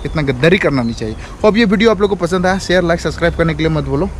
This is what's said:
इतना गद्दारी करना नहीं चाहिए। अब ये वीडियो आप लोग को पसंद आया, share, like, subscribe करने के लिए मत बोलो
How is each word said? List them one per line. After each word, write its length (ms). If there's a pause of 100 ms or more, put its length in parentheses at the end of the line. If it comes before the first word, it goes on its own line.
इतना 180
गद्दारी 360
करना 240
नहीं 120
चाहिए। 220 (280)
अब 120
ये 80
वीडियो 260
आप 100
लोग 100
को 60
पसंद 300
आया, 120
share, 240
like, 180
subscribe 360
करने 180
के 80
लिए 100
मत 120
बोलो 360